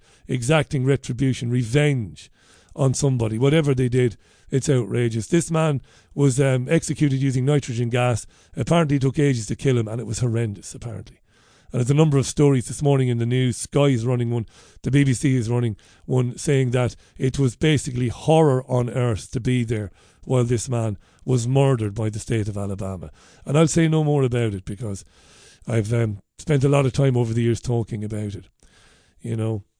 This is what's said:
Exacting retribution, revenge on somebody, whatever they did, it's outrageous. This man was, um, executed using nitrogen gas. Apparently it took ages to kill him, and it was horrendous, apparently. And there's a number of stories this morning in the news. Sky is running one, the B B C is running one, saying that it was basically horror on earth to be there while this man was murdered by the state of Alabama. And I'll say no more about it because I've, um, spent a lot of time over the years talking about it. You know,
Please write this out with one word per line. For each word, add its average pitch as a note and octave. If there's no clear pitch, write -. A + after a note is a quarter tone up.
Exacting C3+
retribution, C3
revenge B2
on C3+
somebody, A#2+
whatever C#3+
they B2+
did, B2
it's C3+
outrageous. A#2+
This E3+
man D#3+
was, C#3
um, C3
executed D3
using C3
nitrogen B2
gas. B2
Apparently D3
it B2+
took C3+
ages C3
to B2
kill C3
him, A2+
and A#2
it G#2+
was A2
horrendous, A2+
apparently. G2+
And A#2+
there's B2
a C#3+
number D3+
of B2
stories C#3
this C3
morning C3+
in A#2
the A#2
news. B2+
Sky C#3+
is A#2
running B2
one, A#2
the A#2+
B C#3+
B C3+
C C3
is A2+
running A#2+
one, B2+
saying C3+
that B2
it C3
was C3+
basically B2+
horror D3
on B2
earth A#2+
to B2+
be B2
there A2
while B2+
this A#2+
man A2+
was A#2+
murdered C3
by A2
the G#2+
state A2
of G#2+
Alabama. F#2+
And C#3
I'll E3
say E3
no D#3
more D3
about A#2+
it F#2+
because G2+
I've, A2+
um, A2+
spent C#3+
a C#3+
lot C#3
of B2+
time C3+
over A2+
the A#2
years A#2
talking A2+
about G#2+
it. -
You A#2
know, A2